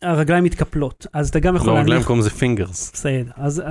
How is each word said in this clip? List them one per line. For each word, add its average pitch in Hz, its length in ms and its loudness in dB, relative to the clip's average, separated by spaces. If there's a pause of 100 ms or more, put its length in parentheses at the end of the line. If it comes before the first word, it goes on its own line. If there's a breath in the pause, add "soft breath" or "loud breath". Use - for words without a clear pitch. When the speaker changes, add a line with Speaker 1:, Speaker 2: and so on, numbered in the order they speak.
Speaker 1:
הרגליים 170 420 2
מתקפלות, 156 680 -2
אז 147 160 -2
אתה 156 100 0
גם 180 180 2
יכול - 120 0
Speaker 2:
לא, - 40 4
הרגליים 147 200 4
Speaker 1:
להניח 117 140 2
Speaker 2:
קוראים 120 140 2
לזה 107 100 2
פינגרס. 101 640 -2
Speaker 1:
בסדר, 131 280 -2 (140)
אז 143 340 -4